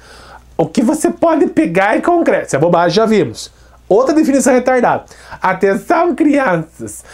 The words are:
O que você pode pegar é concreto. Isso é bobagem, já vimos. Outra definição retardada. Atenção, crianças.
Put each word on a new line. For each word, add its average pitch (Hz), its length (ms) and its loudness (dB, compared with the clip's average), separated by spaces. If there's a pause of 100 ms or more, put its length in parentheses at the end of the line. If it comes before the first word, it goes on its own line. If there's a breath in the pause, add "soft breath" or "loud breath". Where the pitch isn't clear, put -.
(560 loud breath)
O 165 100 0
que - 160 -4
você 302 300 0
pode 330 360 0
pegar 202 500 0
é 320 40 -4
concreto. 330 460 0
Isso - 80 -4
é 131 40 2
bobagem, 170 360 2
já 220 100 2
vimos. 185 460 -2 (380 soft breath)
Outra 262 260 2
definição 277 380 2
retardada. 247 500 0 (380 loud breath)
Atenção, 226 760 0
crianças. 190 880 -2 (100)